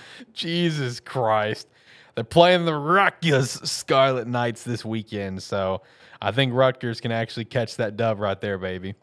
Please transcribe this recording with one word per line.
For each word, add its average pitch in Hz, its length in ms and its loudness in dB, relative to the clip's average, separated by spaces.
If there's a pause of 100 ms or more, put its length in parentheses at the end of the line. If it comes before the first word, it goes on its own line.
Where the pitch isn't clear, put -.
(340)
Jesus 160 680 -2
Christ. 110 680 0 (460)
They're - 100 -4
playing 175 420 6
the 160 100 0
Rutgers 151 760 2 (160)
Scarlet 135 600 2
Knights 120 360 -2
this 120 220 -6
weekend, 104 560 -6
so 95 400 -2 (400)
I 101 100 -2
think 127 220 0
Rutgers 127 480 0
can 117 100 -4
actually 113 340 -4
catch 117 320 -4
that 107 200 -4
dub 110 220 0
right 98 200 -2
there, 101 200 -4
baby. 92 440 -6